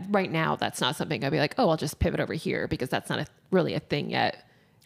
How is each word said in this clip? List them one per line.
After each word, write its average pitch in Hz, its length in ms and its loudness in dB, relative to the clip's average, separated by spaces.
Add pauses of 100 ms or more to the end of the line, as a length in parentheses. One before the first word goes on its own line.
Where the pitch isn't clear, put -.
(100)
right 196 200 2
now, 156 260 0
that's - 240 -4
not 135 160 0
something 156 280 -4
I'd 139 80 0
be 151 60 2
like, 147 200 0
"Oh, 233 100 6
I'll 160 80 4
just - 220 -6
pivot - 220 0
over - 140 -2
here," 127 340 -4
because 143 200 -4
that's - 220 -4
not 139 80 -2
a, 147 80 -4 (240)
really 151 240 2
a - 60 -2
thing 143 300 -4
yet. 120 380 0 (380)